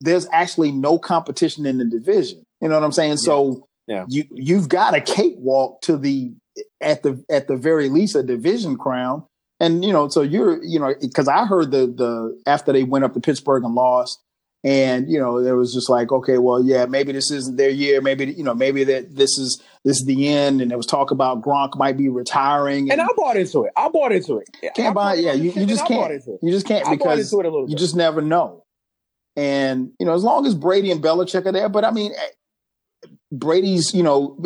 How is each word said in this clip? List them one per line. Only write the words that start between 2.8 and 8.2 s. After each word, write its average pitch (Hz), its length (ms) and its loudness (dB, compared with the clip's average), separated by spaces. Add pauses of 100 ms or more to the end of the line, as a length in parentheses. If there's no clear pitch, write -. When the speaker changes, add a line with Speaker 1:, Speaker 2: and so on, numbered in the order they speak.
Speaker 1:
I'm 151 80 0
saying? 151 200 0
Speaker 2:
Yeah. 147 40 0
Speaker 1:
So 139 500 0 (220)
Speaker 2:
Yeah. 95 200 -6
Speaker 1:
you, 143 220 -4
you've 156 380 0
got - 260 2
a 147 60 2
cakewalk 131 840 0
to 160 140 0
the, 135 360 -2 (480)
at 151 220 0
the, 127 260 -2
at 139 200 0
the 135 80 -2
very 147 320 0
least, 170 260 2
a 139 80 2